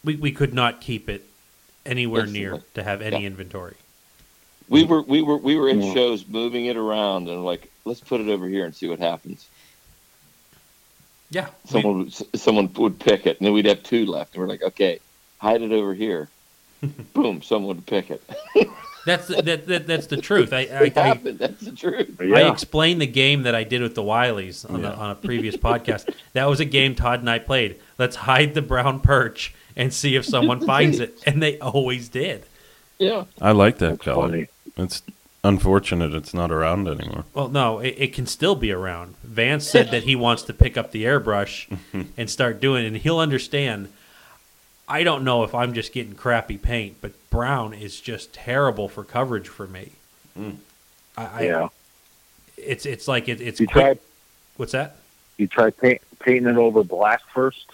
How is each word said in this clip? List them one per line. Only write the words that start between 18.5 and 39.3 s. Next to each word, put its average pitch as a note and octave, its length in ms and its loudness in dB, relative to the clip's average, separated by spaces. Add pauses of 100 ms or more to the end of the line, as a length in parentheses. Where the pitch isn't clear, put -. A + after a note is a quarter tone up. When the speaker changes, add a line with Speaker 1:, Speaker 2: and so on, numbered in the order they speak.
Speaker 2:
<laughs> - 140 4 (380)
Speaker 1:
That's F3 220 -2
the, F#3 120 0
that, D#3+ 280 -2
that, E3+ 180 -2
that's D#3+ 220 -2
the C#3 120 -4
truth. G3+ 320 2
I, C3 60 0
I, - 20 0 (240)
Speaker 2:
It D3 140 2
Speaker 1:
I, C#3 80 6
Speaker 2:
happened. B2 320 0
That's - 260 -4
the A#3+ 80 -12
truth. - 480 -4
Speaker 1:
I F2+ 40 -4
Speaker 3:
Yeah. A#2+ 280 6
Speaker 1:
explained D#3+ 480 0
the C#3+ 60 2
game C3+ 380 2
that A#2 100 2
I A2+ 100 -2
did A#2+ 160 -2
with A#2 140 -4
the A2 80 -4
Wileys G#2 680 -2
on F2+ 140 -4
the, G#2 80 -4
Speaker 4:
Yeah. G2+ 60 -12
Speaker 1:
on G#2+ 140 -8
a G2 40 -6
previous A2 420 -4
podcast. A#2 560 0 (100)
<laughs> - 120 -20
That C3 120 2
was C#3+ 140 2
a D3+ 60 0
game C3+ 280 2
Todd A#2+ 260 0
and A#2+ 100 -2
I A#2 80 0
played. A#2 380 -2 (200)
"Let's B2 200 0
hide C#3 360 4
the D#3 80 0
brown C3 400 0
perch B2 540 2 (200)
and B2 200 -2
see C3+ 200 0
if C3 120 2
someone B2+ 340 2
Speaker 2:
<laughs> - 60 -2
Speaker 1:
finds C#3 340 4
it," - 240 -6
and D3 180 2
they D3+ 160 0
always B2+ 520 -2
did. C3+ 320 -6 (560)
Speaker 2:
Yeah. G3 260 0 (160)
Speaker 4:
I G#2 120 4
like G#2 260 6
that E2 140 2
Speaker 3:
That's - 120 -6
Speaker 4:
color. C2+ 240 0
Speaker 3:
funny. E2+ 200 -4 (280)
Speaker 4:
It's - 260 -6 (400)
unfortunate F#2+ 720 2
it's D#2 200 -8
not F2 180 -2
around E2 340 0
anymore. D2 460 -6
Speaker 1:
Well, C3+ 160 -4
no, A#2+ 300 0
it, B2 180 -4
it C#3 160 -2
can B2 140 -6
still F3+ 300 0
be A2+ 140 -2
around. F2+ 440 -6 (100)
Vance A#2+ 420 0